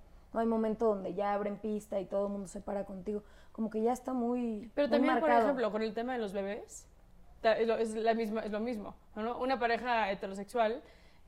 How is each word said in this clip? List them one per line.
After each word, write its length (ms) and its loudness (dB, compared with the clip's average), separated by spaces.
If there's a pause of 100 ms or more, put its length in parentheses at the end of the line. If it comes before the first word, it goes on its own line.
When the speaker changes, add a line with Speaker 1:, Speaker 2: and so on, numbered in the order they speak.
(320)
Speaker 1:
no 80 -2
hay 60 2
momento 400 2
donde 300 0
ya 180 0
abren 240 -2
pista 420 -4
y 60 -4
todo 220 0
el 40 -4
mundo 160 -8
se 140 -12
para 240 -4
contigo. 380 -6 (280)
Como 200 -4
que 100 -2
ya 120 4
está 200 -6
muy, 600 -2
Speaker 2:
Pero 140 4
Speaker 1:
muy 80 6
Speaker 2:
también, 220 4
por 100 4
Speaker 1:
marcado. 180 8
Speaker 2:
ejemplo, 240 2
con 100 0
el 140 -2
tema 180 -2
de 60 -4
los 140 -4
bebés, 540 -6 (540)
ta-, 160 4
es 100 2
lo, 100 2
es 180 0
la 180 2
misma, 280 -2
es 100 -4
lo 80 -2
mismo, 360 -6 (200)
¿no? 240 -4
Una 200 0
pareja 520 2
heterosexual 720 -2 (440)